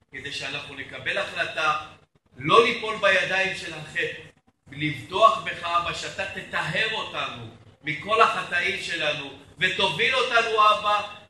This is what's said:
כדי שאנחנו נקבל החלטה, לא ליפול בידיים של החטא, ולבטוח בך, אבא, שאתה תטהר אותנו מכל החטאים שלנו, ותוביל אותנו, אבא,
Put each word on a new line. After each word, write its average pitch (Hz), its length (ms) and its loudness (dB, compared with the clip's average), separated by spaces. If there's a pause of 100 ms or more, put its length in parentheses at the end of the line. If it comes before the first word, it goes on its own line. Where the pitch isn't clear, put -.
(120)
כדי 139 200 -10
שאנחנו 143 420 -8
נקבל 135 440 -6
החלטה, 165 680 -2 (500)
לא 170 280 6
ליפול 226 360 -2
בידיים 190 560 2
של 165 180 -10
החטא, 156 480 -6 (460)
ולבטוח 151 680 2
בך, 175 260 -8
אבא, 170 300 0
שאתה 156 300 -6 (100)
תטהר 180 580 -2
אותנו 147 560 -6 (360)
מכל 185 380 2
החטאים 180 600 0
שלנו, 147 560 -4 (200)
ותוביל 190 560 2
אותנו, 233 360 2
אבא, 208 520 4 (280)